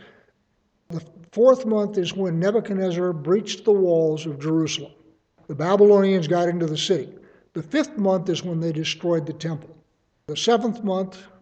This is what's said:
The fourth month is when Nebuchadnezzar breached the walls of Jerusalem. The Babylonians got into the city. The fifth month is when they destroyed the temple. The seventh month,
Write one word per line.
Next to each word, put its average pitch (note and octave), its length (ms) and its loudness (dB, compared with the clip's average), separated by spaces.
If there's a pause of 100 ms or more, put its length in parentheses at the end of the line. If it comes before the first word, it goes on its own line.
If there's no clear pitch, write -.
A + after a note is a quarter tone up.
(880)
The E3 120 -8 (300)
fourth B3+ 340 4
month G#3 320 0
is E3+ 180 -2
when F3+ 240 -2
Nebuchadnezzar F#3 720 -2
breached E3+ 540 -2
the A3 60 4
walls E3 560 2
of C#3 120 -8
Jerusalem. D#3 520 -2 (560)
The D3+ 80 -10
Babylonians F#3+ 720 4
got F3 200 2
into E3+ 200 0
the D3+ 100 -4
city. D#3 380 -4 (380)
The D#3+ 100 -6
fifth D4 340 -4
month F#3+ 320 0
is E3 160 -4
when E3+ 140 -4
they E3 120 -2
destroyed D#3+ 540 -2
the D#3 80 -8
temple. D#3+ 420 -10 (520)
The D3+ 100 -10
seventh A3+ 460 0
month, F#3+ 340 -4 (240)